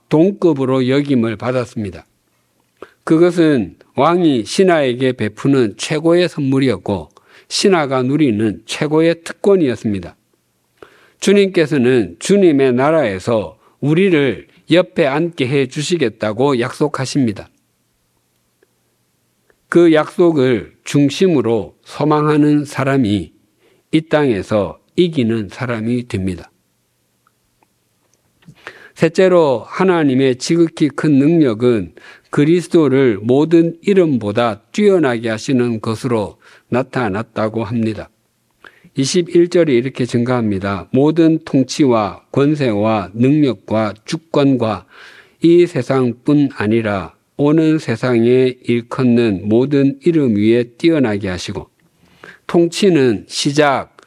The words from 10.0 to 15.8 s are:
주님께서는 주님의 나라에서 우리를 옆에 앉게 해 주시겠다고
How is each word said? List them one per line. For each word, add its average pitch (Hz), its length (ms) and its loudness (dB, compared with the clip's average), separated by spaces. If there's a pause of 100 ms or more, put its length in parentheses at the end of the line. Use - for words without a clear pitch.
주님께서는 147 1000 2
주님의 156 540 2
나라에서 120 840 -2 (220)
우리를 147 680 0 (220)
옆에 175 380 2
앉게 156 400 -4
해 139 180 0
주시겠다고 131 960 -4